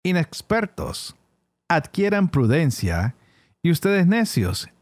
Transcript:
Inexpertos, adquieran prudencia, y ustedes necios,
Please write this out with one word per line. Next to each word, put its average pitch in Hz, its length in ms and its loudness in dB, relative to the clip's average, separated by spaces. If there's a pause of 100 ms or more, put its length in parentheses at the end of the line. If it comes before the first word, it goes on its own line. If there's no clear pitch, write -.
Inexpertos, - 1120 -4 (540)
adquieran 196 560 0
prudencia, 117 880 0 (480)
y 170 80 2
ustedes 190 340 2
necios, 175 600 0 (140)